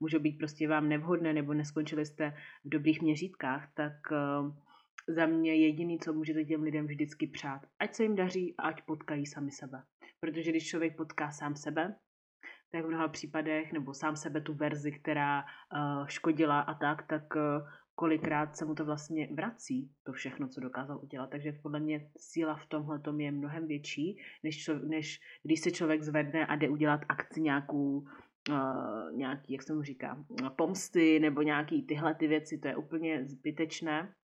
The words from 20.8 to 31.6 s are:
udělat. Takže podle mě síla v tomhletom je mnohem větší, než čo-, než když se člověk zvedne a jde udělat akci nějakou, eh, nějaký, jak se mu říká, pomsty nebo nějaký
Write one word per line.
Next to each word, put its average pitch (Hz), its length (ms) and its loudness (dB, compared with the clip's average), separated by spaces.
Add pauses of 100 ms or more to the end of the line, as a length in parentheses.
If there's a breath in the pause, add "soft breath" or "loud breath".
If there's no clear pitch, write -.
udělat. 135 280 -8
Takže 147 220 -6
podle 147 280 -6
mě 151 380 -2
síla 156 380 -2
v 151 100 -16
tomhletom 151 540 -4
je 147 120 -2
mnohem 147 340 -4
větší, 151 520 -4 (240 loud breath)
než 151 260 -4
čo-, 151 200 0
než 156 320 -2 (220 loud breath)
když 156 180 4
se 175 100 2
člověk 156 320 2
zvedne 151 440 2
a - 80 2
jde 147 140 4
udělat 147 400 4
akci - 320 -2
nějakou, 143 680 2 (440 loud breath)
eh, 110 640 -2
nějaký, 135 360 -4
jak 135 100 -4
se 160 120 -4
mu 151 80 0
říká, 143 420 -8 (320)
pomsty 165 640 6
nebo 151 220 4
nějaký 151 440 2